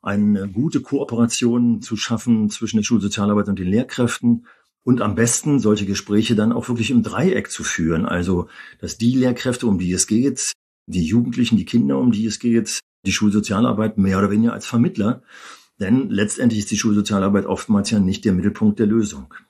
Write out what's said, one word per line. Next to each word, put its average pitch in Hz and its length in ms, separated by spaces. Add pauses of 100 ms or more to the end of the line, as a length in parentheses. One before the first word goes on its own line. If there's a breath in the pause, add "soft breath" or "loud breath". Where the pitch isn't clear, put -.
eine 101 480
gute 123 320
Kooperation 120 1000
zu 113 140
schaffen 110 540
zwischen 110 260
der 104 80
Schulsozialarbeit 101 640
und 98 100
den 92 100
Lehrkräften 120 800 (380 soft breath)
und 123 160
am 104 140
besten 120 440
solche 104 280
Gespräche 104 480
dann 107 180
auch 120 160
wirklich 117 220
im 120 120
Dreieck 139 480
zu - 140
führen. 82 420
Also, 87 420 (320 loud breath)
dass - 160
die 120 180
Lehrkräfte, 123 520
um 98 120
die 90 140
es 92 140
geht, 131 460 (340)
die 87 180
Jugendlichen, 117 520
die 90 80
Kinder, 120 340
um 123 140
die 107 140
es 104 120
geht, 117 400 (260)
die 95 80
Schulsozialarbeit 107 880
mehr 95 200
oder 98 120
weniger 113 220
als 98 140
Vermittler. 120 560 (580 loud breath)
Denn 127 300
letztendlich 107 500
ist 101 100
die 104 80
Schulsozialarbeit 101 680
oftmals 101 440
ja 107 80
nicht 98 260
der 104 80
Mittelpunkt 101 460
der 110 80
Lösung. 104 480 (160)